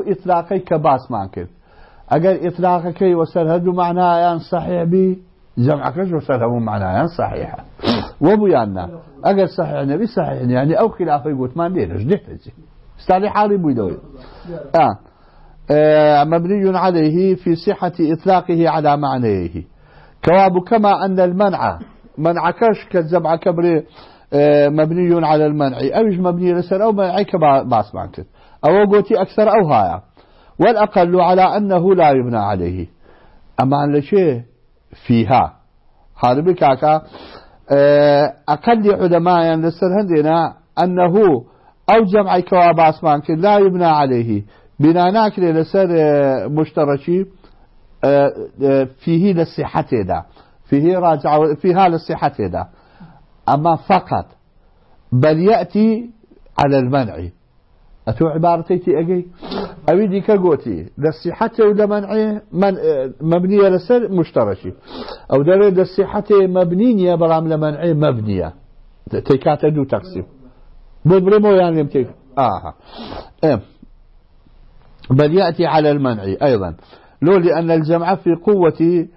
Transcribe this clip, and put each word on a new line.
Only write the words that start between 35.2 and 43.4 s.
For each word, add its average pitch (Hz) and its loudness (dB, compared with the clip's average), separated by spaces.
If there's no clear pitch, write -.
حالبی 147 0
کاکا، 151 2
ئێ، 143 4
ئەقەلی 208 2
عولەمایان 170 2
لەسەر 170 -2
هەندێنا 165 2
ئەنەهو 180 2
ئەو 226 4
جەمعی 185 0
کەوا 175 2
باسمان 156 2
کرد، 160 -4